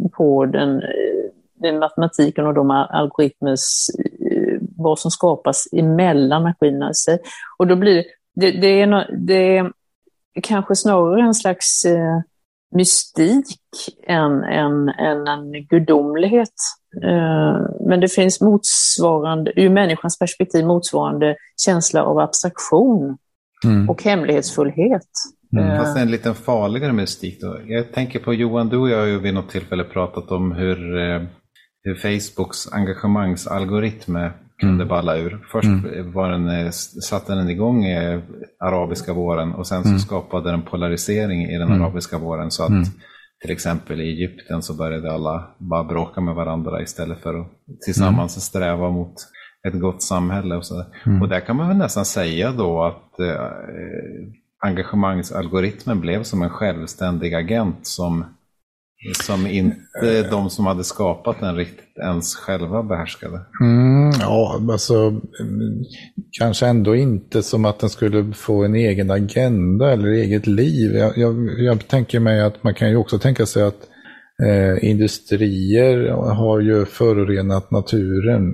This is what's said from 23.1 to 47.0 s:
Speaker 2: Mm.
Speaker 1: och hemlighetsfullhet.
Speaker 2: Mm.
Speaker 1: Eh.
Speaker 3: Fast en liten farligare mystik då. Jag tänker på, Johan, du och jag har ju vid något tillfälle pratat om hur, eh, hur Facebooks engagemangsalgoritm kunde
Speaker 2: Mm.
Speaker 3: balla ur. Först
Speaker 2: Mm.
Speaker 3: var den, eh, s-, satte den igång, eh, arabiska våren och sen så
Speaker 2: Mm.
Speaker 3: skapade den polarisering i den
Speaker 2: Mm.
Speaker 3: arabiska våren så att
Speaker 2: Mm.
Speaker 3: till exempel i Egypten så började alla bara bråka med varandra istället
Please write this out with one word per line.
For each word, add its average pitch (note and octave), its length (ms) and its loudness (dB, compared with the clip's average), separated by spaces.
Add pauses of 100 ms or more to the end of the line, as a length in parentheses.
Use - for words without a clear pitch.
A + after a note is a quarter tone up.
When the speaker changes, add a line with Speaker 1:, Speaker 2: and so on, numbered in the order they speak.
Speaker 2:
Mm. G#2 240 4
Speaker 1:
och - 140 -4
hemlighetsfullhet. D#3 960 0 (560)
Speaker 2:
Mm. G2 120 2
Speaker 1:
Eh. G2 100 2
Speaker 3:
Fast G2 180 -2
en A#2+ 140 2
liten A2+ 240 -2
farligare A#2+ 580 -2
mystik F#2+ 480 -4
då. F#2 240 -10
Jag A#2 280 -4
tänker B2+ 260 -4
på, A#2+ 140 -2
Johan, A#2 360 0
du B2 80 0
och C3 120 2
jag A2 100 2
har G#2+ 60 0
ju G2+ 140 0
vid G2 140 -2
något F#2+ 160 -6
tillfälle F2+ 340 -6
pratat F2+ 480 -6
om F#2 200 -2
hur, F2+ 460 -4
eh, F2 240 -2 (600)
hur F#2+ 120 -6
Facebooks - 800 -6
engagemangsalgoritm G2 1400 -2 (420)
kunde F#2+ 240 2
Speaker 2:
Mm. E2+ 40 -4
Speaker 3:
balla E2+ 300 0
ur. F2 340 -8
Först G#2+ 160 0
Speaker 2:
Mm. F#2 460 -2
Speaker 3:
var F#2+ 180 -2
den, F2 180 -2
eh, E2+ 180 -2
s-, - 400 -12
satte G2 280 -6
den F2+ 140 -2
igång, G#2+ 360 0
eh, F2 340 -2 (440)
arabiska F2+ 500 -4
våren E2+ 400 -4
och F2+ 140 -10
sen F#2 160 -4
så G#2+ 60 2
Speaker 2:
Mm. G2 100 4
Speaker 3:
skapade F2+ 520 -4
den E2+ 100 -2
polarisering F2 840 -4
i E2 120 -6
den E2+ 100 -4
Speaker 2:
Mm. F#2+ 140 2
Speaker 3:
arabiska F2 360 -4
våren E2 340 -8
så - 120 -6
att E2 60 0
Speaker 2:
Mm. F#2+ 140 4 (580)
Speaker 3:
till - 100 -10
exempel E2 500 -6
i - 80 -6
Egypten E2+ 520 -8
så E2+ 120 -10
började D#2+ 400 -8
alla D#2+ 460 -6
bara E2+ 240 -4
bråka E2+ 380 -6
med E2+ 140 -2
varandra E2 460 -6
istället E2 380 -10